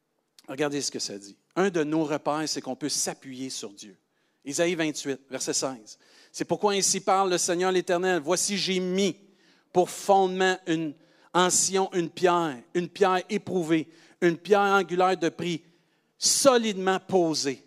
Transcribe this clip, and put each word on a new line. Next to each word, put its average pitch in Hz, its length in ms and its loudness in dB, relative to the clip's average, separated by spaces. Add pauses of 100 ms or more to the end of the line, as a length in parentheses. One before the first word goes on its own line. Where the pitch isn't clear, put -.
(480)
Regardez 143 320 -4
ce 127 100 -4
que 127 80 -10
ça 104 180 -8
dit. 101 200 -18 (180)
Un 185 160 2
de 165 140 0
nos 156 200 0
repères, 151 420 -4
c'est 143 140 -6
qu'on 131 160 -8
peut 147 120 -6
s'appuyer 131 600 -8
sur 110 200 -12
Dieu. 101 260 -20 (480)
Ésaïe 170 300 0
vingt-huit, 147 460 -4 (100)
verset 131 220 -6
seize. « 131 460 -6 (340)
C'est - 140 -6
pourquoi 202 260 0
ainsi 196 280 0
parle 190 300 2
le 175 80 2
Seigneur 180 320 0
l'Éternel. 180 540 2
Voici, 180 320 0
j'ai 180 240 0
mis 185 360 0 (560)
pour 175 180 4
fondement 190 760 2
une, 160 280 -2 (400)
en 180 160 4
Sion 190 420 0
une 175 160 -2
pierre, 170 480 0 (180)
une 175 140 -2
pierre 185 400 2
éprouvée, 170 600 -2 (320)
une 170 180 2
pierre 202 220 4
angulaire 185 560 2
de 170 120 0
prix, 170 340 -6 (560)
solidement 202 800 2
posée. 156 680 -2